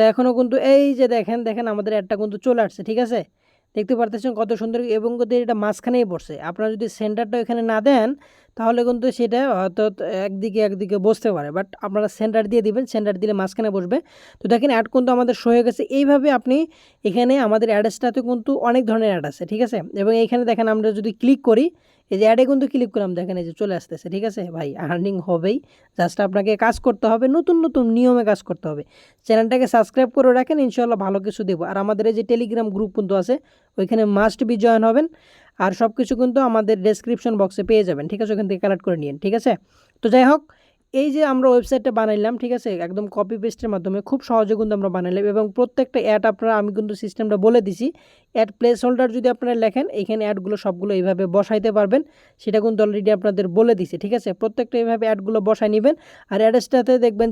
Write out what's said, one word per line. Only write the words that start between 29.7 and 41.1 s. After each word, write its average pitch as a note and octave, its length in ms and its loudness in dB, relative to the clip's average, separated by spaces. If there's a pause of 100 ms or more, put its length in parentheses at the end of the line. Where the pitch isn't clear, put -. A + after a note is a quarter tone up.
সাবস্ক্রাইব A#3 420 2
করে B3+ 120 6 (100)
রাখেন, D4+ 180 0 (100)
ইনশাআল্লাহ A#3 380 0
ভালো G3 200 0
কিছু G#3+ 240 -6
দেবো। E3+ 200 -4
আর F#3+ 140 -6
আমাদের G#3 260 0
এই A3 100 0
যে A#3 120 -2
Telegram A#3 440 -2
গ্রুপ G3+ 220 -4
কিন্তু G3 240 -2
আছে, A#3+ 140 -2 (440)
ওইখানে A3 240 0 (140)
must G#3+ 220 2 (100)
be A#3+ 140 0
জয়েন A3+ 260 4
হবেন। C#4+ 180 2 (580)
আর F#3+ 60 0 (100)
সব A3+ 180 2
কিছু B3+ 220 -2
কিন্তু B3+ 180 0 (100)
আমাদের A3 260 2 (120)
ডেসক্রিপশন A#3 540 -2
বক্সে F#3+ 280 -2
পেয়ে G#3+ 180 4
যাবেন, D3 240 -4
ঠিক G#3 120 -6
আছে? G#3+ 120 -2
ওখান G3+ 140 -2
থেকে F#3 160 -4
কালেক্ট G3 220 -2
করে F3 160 0
নিন, C#3+ 200 -8
ঠিক G3 160 -2
আছে? B3 120 2 (500)
তো A3+ 120 0
যাই B3+ 180 6
হোক, D4+ 100 2 (600)
এই D4 140 0